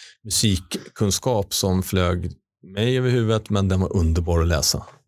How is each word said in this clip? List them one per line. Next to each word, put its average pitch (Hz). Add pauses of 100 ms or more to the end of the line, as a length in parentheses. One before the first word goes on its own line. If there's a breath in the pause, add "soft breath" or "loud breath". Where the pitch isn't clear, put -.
(240 loud breath)
musikkunskap 104
som 92
flög 87 (420)
mig 117
över 127
huvudet, 113
men 98
den 92
var 92
underbar 85
att 82
läsa. - (240)